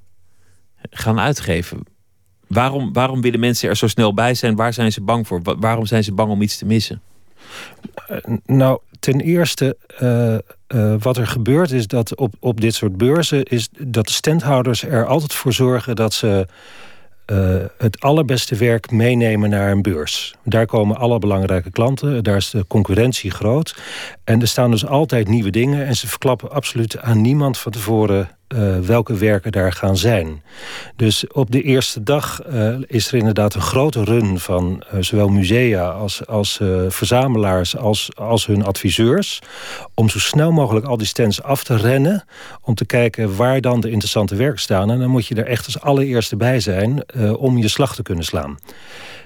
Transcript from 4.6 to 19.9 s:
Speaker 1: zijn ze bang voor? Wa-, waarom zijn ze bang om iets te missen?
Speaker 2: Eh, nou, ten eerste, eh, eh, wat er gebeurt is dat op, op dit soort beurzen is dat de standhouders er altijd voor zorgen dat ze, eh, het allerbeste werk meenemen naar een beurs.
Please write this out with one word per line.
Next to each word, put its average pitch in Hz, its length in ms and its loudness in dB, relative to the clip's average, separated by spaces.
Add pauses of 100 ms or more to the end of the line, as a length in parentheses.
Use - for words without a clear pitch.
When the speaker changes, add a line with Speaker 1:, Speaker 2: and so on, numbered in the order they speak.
Speaker 1:
zijn 110 200 0
ze - 80 -6
bang 110 260 -2
voor? 87 160 -4
Wa-, 85 160 -2
waarom 113 280 0
zijn 110 180 2
ze 101 80 -4
bang 107 180 0
om 101 120 0
iets 104 160 -2
te - 60 -12
missen? 107 360 0 (1040)
Speaker 2:
Eh, - 100 -10 (300)
nou, 131 320 4 (200)
ten 139 220 0
eerste, 160 560 0 (220)
eh, 120 360 2
eh, 110 60 -2 (580)
wat 123 180 0
er 120 100 -2
gebeurt 135 440 2
is 123 160 0
dat 117 300 -2
op, 110 240 -2
op 117 200 -2
dit 151 140 2
soort 98 220 -2
beurzen 139 460 2
is 117 260 -2 (100)
dat 117 280 -2
de - 60 -4
standhouders 131 680 0
er 117 240 0
altijd 147 260 0
voor - 200 -2
zorgen 123 440 0
dat 110 180 0
ze, 98 320 2 (800)
eh, 95 320 2 (220)
het 110 220 -2
allerbeste 139 560 2
werk 117 340 0
meenemen 113 600 2
naar 101 200 2
een 101 120 2
beurs. 82 520 -4 (100)